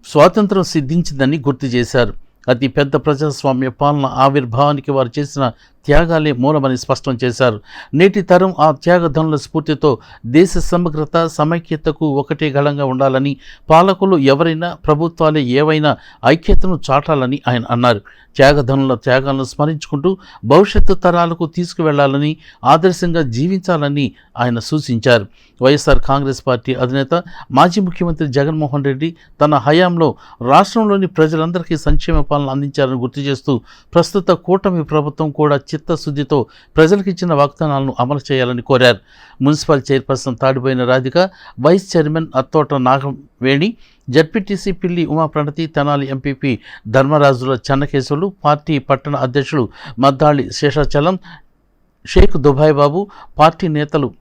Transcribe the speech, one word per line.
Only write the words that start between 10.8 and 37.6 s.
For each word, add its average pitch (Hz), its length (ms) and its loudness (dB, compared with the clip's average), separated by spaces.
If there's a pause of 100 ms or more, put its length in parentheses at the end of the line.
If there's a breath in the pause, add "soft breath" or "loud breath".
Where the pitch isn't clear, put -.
సమైక్యతకు 160 680 -4 (160)
ఒకటే 151 340 -4
గళంగా 143 380 -2
ఉండాలని, 135 400 0 (380 loud breath)
పాలకులు 185 460 4 (160)
ఎవరైనా, 165 360 -2 (160)
ప్రభుత్వాలే 156 560 0 (200)
ఏవైనా 156 300 0 (420 loud breath)
ఐక్యతను 170 440 2 (100)
చాటాలని 139 520 -2 (100)
ఆయన 120 160 -2 (100)
అన్నారు. 120 260 2 (360 soft breath)
త్యాగధనుల 135 560 2 (120)
త్యాగాలను 135 460 0
స్మరించుకుంటూ 151 580 -2 (420 loud breath)
భవిష్యత్తు 190 420 6 (100)
తరాలకు 170 420 0 (120)
తీసుకువెళ్లాలని, 147 720 0 (420 soft breath)
ఆదర్శంగా 170 480 0 (140)
జీవించాలని 147 680 -2 (380 soft breath)
ఆయన 120 140 -2 (120)
సూచించారు. 120 580 0 (340 soft breath)
వైఎస్ఆర్ 139 480 4
కాంగ్రెస్ 135 380 -2
పార్టీ 127 240 -2 (120)
అధినేత, 135 300 -2 (440 loud breath)
మాజీ 175 300 4
ముఖ్యమంత్రి 170 400 -4 (100)
జగన్మోహన్ 143 520 -2
రెడ్డి 143 220 -4 (320 soft breath)
తన 190 120 2 (120)
హయాంలో 170 420 2 (420 loud breath)
రాష్ట్రంలోని 202 580 2 (100)
ప్రజలందరికీ 160 680 -2
సంక్షేమ 160 320 2 (140)
పాలన 143 240 -2
అందించారని 139 500 -2
గుర్తు 135 240 -6
చేస్తూ, 135 240 -2 (400 soft breath)
ప్రస్తుత 175 360 0 (180)
కూటమి 180 440 -2
ప్రభుత్వం 151 380 -2 (100)
కూడా 147 180 2 (140)
చిత్తశుద్ధితో 147 640 -4 (380 soft breath)
ప్రజలకు 185 360 4
ఇచ్చిన 175 280 -4
వాగ్దానాలను 139 600 -2